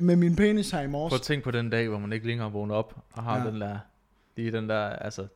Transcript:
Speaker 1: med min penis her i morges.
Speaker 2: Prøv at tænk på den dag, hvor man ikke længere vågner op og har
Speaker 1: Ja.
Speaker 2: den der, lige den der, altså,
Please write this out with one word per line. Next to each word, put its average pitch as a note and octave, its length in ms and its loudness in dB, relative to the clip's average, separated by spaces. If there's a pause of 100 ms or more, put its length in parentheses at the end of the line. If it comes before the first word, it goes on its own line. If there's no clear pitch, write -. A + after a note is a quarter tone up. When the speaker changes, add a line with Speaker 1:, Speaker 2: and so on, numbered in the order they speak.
Speaker 1:
med F3 160 8
min F3 200 6
penis G#3 340 4
her E3 100 -2
i C#3 60 -4
morges. C#3+ 240 -2
Speaker 2:
Prøv - 60 2
at - 60 0
tænk C#3+ 220 -2
på C3 60 -2
den A#2 200 0
dag, A2+ 180 2
hvor G#2+ 100 -2
man G2+ 140 -4
ikke A2 140 -4
længere A#2 260 -4
vågner G#2 220 -4
op A2 200 -2 (180)
og A2 100 -10
har A2+ 160 -2
Speaker 1:
Ja. A#2 120 -2
Speaker 2:
den G#2+ 100 -6
der, G2+ 160 -6 (600)
lige A2+ 160 -4
den A2 160 -4
der, G#2+ 200 0
altså, G2+ 480 -8